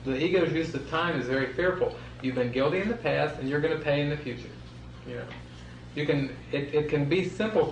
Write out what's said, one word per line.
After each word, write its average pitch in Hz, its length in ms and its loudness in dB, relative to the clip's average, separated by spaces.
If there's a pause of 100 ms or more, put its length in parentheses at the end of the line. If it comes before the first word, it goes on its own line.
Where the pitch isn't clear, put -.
the 131 180 2
ego's 170 300 4
use 160 220 0
of - 160 -4
time 160 280 0
is 120 80 -2
very 131 280 0
fearful. 180 420 2 (260)
You've 131 120 0
been 120 180 2
guilty 151 280 2
in 208 80 0
the 226 80 0
past, 143 440 0
and 135 80 -2
you're 147 120 2
gonna 156 180 2
pay 147 240 2
in 147 80 0
the 147 60 -2
future. - 340 -8 (560)
You 123 100 -10
know, 120 80 -8 (680)
you 147 100 -2
can, 139 320 2 (160)
it, 143 220 -2
it 147 160 2
can 143 160 4
be 180 200 4
simple 214 460 2